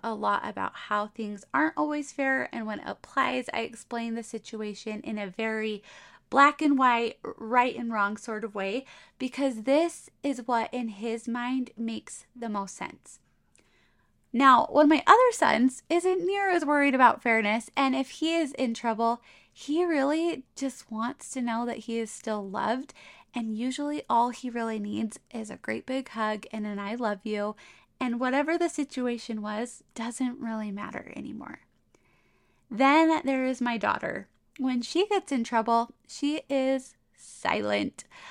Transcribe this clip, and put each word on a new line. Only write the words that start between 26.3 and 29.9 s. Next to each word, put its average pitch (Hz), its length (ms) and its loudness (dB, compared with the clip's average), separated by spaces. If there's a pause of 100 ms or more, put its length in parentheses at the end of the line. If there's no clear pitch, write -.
and 214 160 -6
an 208 100 -6
"I 202 160 -6
love 214 300 -2
you," 208 320 -4 (440)
and 240 200 -2
whatever 277 360 2
the 339 140 2
situation 240 720 -4
was 214 420 -6 (120)